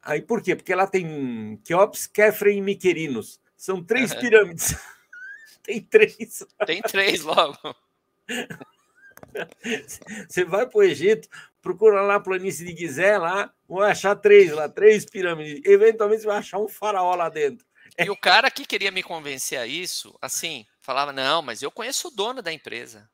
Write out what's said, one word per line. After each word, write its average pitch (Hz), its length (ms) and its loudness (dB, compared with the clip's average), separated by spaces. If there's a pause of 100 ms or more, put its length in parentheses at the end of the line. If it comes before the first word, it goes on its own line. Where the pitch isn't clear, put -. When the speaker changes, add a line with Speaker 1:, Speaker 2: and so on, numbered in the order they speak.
Speaker 1:
Aí, 151 200 -4
por 226 200 -2
quê? 180 140 0
Porque - 180 -6
lá 185 120 2
tem 135 760 -6
Queops, 190 420 0
Kefren 208 520 2
e 196 40 -4
Miquerinos. 160 760 -4 (160)
São 185 280 -8
três 226 280 -2
Speaker 2:
Aham. - 80 2
Speaker 1:
pirâmides. 208 540 2
<laughs> - 880 -20
Tem 220 200 -6
três. - 640 0 (220)
Speaker 2:
Tem 170 160 -4
três 196 400 0
logo. 156 360 0 (720)
Speaker 1:
<laughs> - 400 -12 (1600)
Você 180 160 -2
vai 190 220 -2
pro 214 160 2
Egito, 185 460 2 (320)
procura 196 420 4
lá 202 140 2
a 202 40 2
planície 185 440 -6
de 175 120 -12
Gizé, 175 420 0
lá, 185 340 -4 (160)
vai 196 220 0
achar 196 260 0
três 202 360 8
lá, 151 160 -4
três 208 360 6
pirâmides. 156 600 -8
Eventualmente 214 580 4
você 214 40 -6
vai 208 120 -2
achar 196 200 -8
um 214 100 -4
faraó 185 460 -2
lá 170 140 -2
dentro. 147 380 -4 (320)
Speaker 2:
E 175 120 0
o 202 60 -6
cara 220 340 4
que 277 140 -14
queria 196 260 -4
me 185 120 -8
convencer 147 560 -8
a 120 80 -4
isso, 151 560 -10
assim, 131 420 -8 (160)
falava, 139 320 -4
"Não, 139 300 0
mas 120 200 -10
eu 143 80 -8
conheço - 380 -10
o - 20 -16
dono 240 300 -6
da 170 120 -10
empresa. 117 600 -16